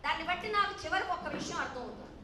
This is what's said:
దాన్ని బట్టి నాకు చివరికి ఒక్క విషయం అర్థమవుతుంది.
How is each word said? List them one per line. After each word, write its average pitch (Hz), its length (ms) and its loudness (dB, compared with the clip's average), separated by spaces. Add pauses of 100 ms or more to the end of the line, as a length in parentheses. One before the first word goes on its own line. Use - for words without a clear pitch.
(140)
దాన్ని 330 180 0
బట్టి 381 240 0
నాకు 403 260 6
చివరికి 370 320 2
ఒక్క - 220 -4
విషయం - 260 -2
అర్థమవుతుంది. - 500 -6 (120)